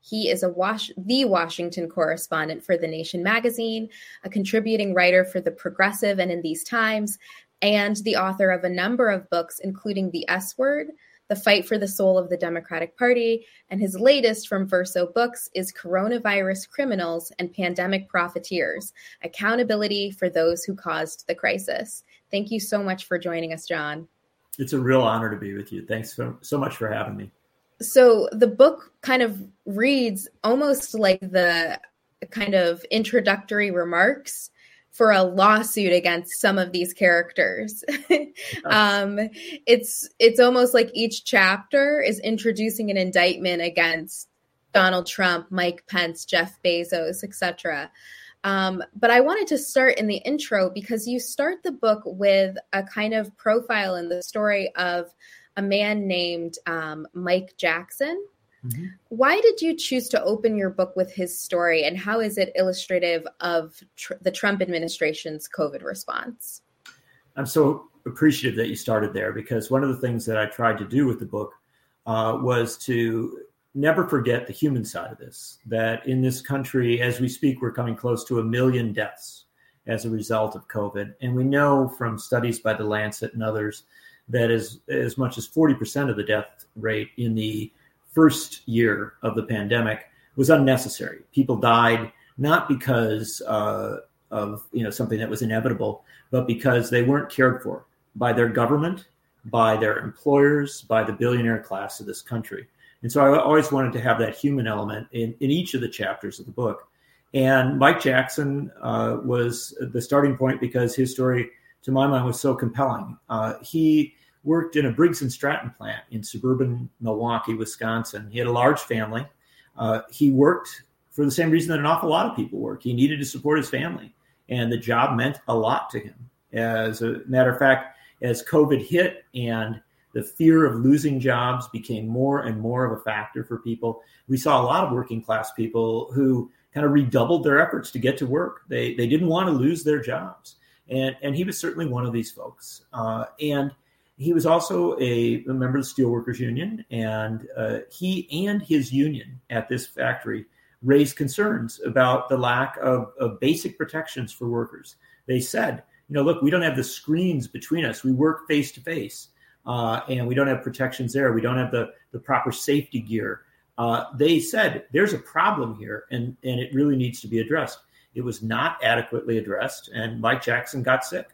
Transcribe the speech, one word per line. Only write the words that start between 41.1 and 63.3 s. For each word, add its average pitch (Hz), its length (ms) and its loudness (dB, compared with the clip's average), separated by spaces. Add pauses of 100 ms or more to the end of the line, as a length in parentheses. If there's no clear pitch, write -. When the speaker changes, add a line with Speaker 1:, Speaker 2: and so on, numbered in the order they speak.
Speaker 1:
chapter 247 760 2
is - 200 0
introducing 220 720 -2
an 196 60 0
indictment 180 680 2
against 170 640 -2 (420)
Donald 185 360 4
Trump, 175 420 0
Mike 175 380 -2
Pence, 170 380 -4
Jeff 180 380 -2
Bezos, 170 600 -2
et 196 100 -14
cetera. 165 560 -6 (540)
Um, 190 400 0 (120)
but 233 140 4
I 240 120 8
wanted 349 260 2
to 294 100 0
start 262 400 2
in 220 100 -2
the 208 100 -2
intro 226 520 -2
because 208 380 -6
you 247 120 -4
start 311 440 -4
the 370 80 -4
book 214 340 0
with 196 520 2 (160)
a 196 100 -2
kind 214 300 -4
of 208 240 -4
profile 214 580 0
in 170 140 -6
the 180 120 -4
story 208 540 -2
of 175 380 -2 (420)
a 202 60 -4
man 202 460 0
named, 175 480 -4 (100)
um, 156 480 -6
Mike 180 440 -2
Jackson. 269 680 -4 (400)
Speaker 2:
Mm-hmm. 127 200 -8 (240)
Speaker 1:
Why 269 320 2
did 453 200 6
you 320 140 0
choose 254 340 -4
to - 140 0
open 220 320 0
your 196 140 0
book 185 260 -2
with 185 160 -2
his 180 260 -6
story, 170 460 2
and 160 140 -2
how 208 240 -2
is 208 160 -2
it 190 180 0
illustrative 180 720 0 (140)